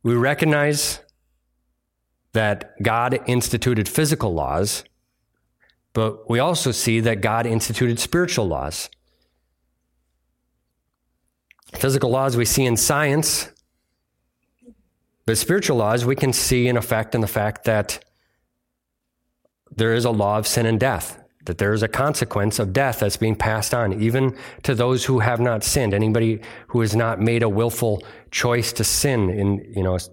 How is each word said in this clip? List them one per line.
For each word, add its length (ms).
We 120
recognize 840
that 500
God 460
instituted 640
physical 440
laws, 520
but 380
we 100
also 320
see 300
that 180
God 260
instituted 540
spiritual 480
laws. 420
Physical 360
laws 280
we 80
see 200
in 120
science, 720
but 120
spiritual 380
laws 300
we 100
can 160
see 380
in 80
effect 360
in 60
the 80
fact 380
that 360
there 220
is 100
a 80
law 280
of 80
sin 180
and 140
death, 420
that 140
there 120
is 120
a 40
consequence 680
of 160
death 260
that's 180
being 180
passed 380
on, 280
even 340
to 100
those 320
who 140
have 200
not 240
sinned. 300
Anybody 480
who 120
has 140
not 260
made 220
a 60
willful 520
choice 420
to 100
sin, 460
in, 440
you 100
know 160